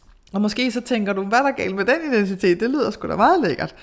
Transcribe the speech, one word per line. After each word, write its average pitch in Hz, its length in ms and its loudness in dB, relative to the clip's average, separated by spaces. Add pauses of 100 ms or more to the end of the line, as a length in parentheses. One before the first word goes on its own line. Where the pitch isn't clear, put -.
(340)
Og 196 80 -2
måske 226 300 0
så 240 100 -4
tænker 214 320 -2
du, 190 100 -4
hvad 214 160 2
er 269 40 2
der 277 80 2
galt 190 240 -4
med 196 100 -2
den 302 280 0
identitet? 190 460 2
Det 226 100 0
lyder 262 220 0
sgu - 160 -10
da - 80 -2
meget 294 260 4
lækkert. - 420 -2